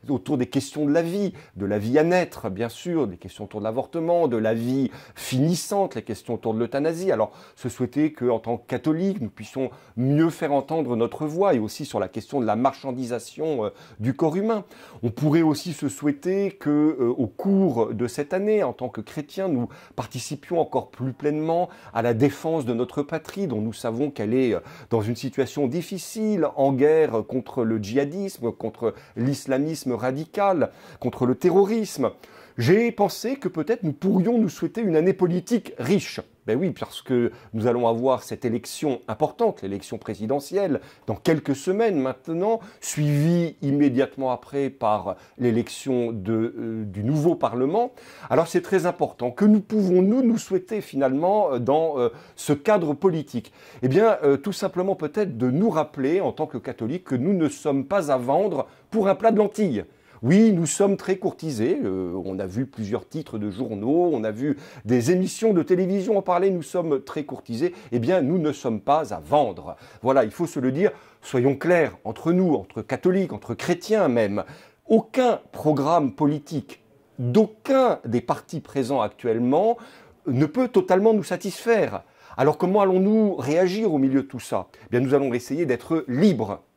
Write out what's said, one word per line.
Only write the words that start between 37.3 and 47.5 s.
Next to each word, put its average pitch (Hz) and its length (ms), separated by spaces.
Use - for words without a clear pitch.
nous 113 140
allons 120 200
avoir 117 360
cette - 240
élection 120 600
importante, 156 520
l'élection 98 380
présidentielle, 139 840
dans 113 100
quelques 147 400
semaines 196 440
maintenant, 170 600
suivie 156 800
immédiatement 139 720
après 135 400
par 101 460
l'élection 120 760
de, 113 440
euh, 113 280
du 101 200
nouveau 151 300
Parlement. 143 580